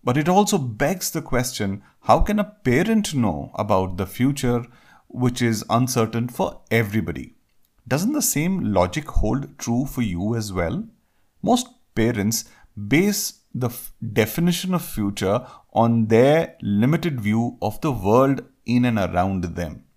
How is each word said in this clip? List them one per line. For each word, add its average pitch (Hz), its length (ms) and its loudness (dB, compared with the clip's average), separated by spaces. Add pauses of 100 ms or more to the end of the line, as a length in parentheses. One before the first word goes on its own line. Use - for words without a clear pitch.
But 123 140 2
it 156 120 2
also 202 280 4
begs 139 540 -2
the 165 100 -6
question, 107 600 -2 (200)
how 123 180 6
can 208 200 2
a 208 40 0
parent 202 720 0
know 95 400 -2
about 95 420 0
the 95 80 -2
future 123 600 -2 (420)
which 123 340 -2
is 113 280 0
uncertain 117 580 0
for - 420 -6
everybody? 101 680 -2 (520)
Doesn't 175 260 0
the 302 80 -2
same 160 520 -2
logic 92 340 0
hold 127 500 0
true 120 280 -2
for - 180 -4
you 101 320 -2
as 104 180 -6
well? 92 320 -2 (560)
Most 247 280 0 (260)
parents 113 500 0 (420)
base 196 520 0 (140)
the 120 140 -4
f-, - 260 -10 (200)
definition 170 600 0
of 170 100 -2
future 101 600 -2 (280)
on 117 340 2
their 135 540 4
limited 127 580 0
view 110 420 -2
of - 200 -4
the 156 100 0
world 123 520 2 (220)
in 123 200 2
and 113 140 0
around 90 440 0 (120)
them. 78 300 -8 (120)